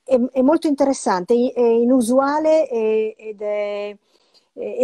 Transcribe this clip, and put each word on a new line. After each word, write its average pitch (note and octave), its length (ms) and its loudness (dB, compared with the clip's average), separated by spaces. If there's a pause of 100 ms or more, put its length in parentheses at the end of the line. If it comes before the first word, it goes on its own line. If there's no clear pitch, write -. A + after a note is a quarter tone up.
è, C4 180 0 (120)
è C4 100 -2
molto D#4+ 240 2
interessante, C4 680 0
è, B3 180 0
è - 80 -2
inusuale C4 1080 2
e, A3 480 -2
ed G#3+ 260 -14
è, G#3 540 -6 (580)
e, G#3+ 300 -10